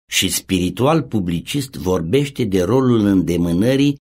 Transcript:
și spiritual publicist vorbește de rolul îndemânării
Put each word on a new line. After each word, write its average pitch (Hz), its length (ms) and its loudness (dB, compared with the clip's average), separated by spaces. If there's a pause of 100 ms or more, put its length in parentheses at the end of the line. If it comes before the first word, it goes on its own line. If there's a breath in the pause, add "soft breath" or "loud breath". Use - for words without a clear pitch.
(120)
și - 180 0
spiritual 104 720 0
publicist 104 760 -4
vorbește 92 680 -2
de 95 180 0
rolul 120 380 2
îndemânării 98 1000 2 (200)